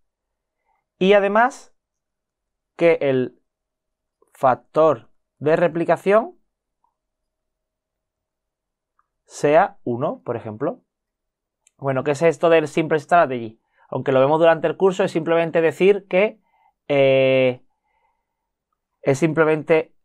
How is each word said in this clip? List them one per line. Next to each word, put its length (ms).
Y 140
además 640
que 260
el 360
factor 760
de 180
replicación 800
sea 580
uno, 400
por 120
ejemplo. 440
Bueno, 280
¿qué 80
es 100
esto 260
del 200
simple 300
strategy? 640
Aunque 220
lo 80
vemos 200
durante 260
el 120
curso, 260
es 80
simplemente 480
decir 480
que, 320
eh, 720
es 160
simplemente 760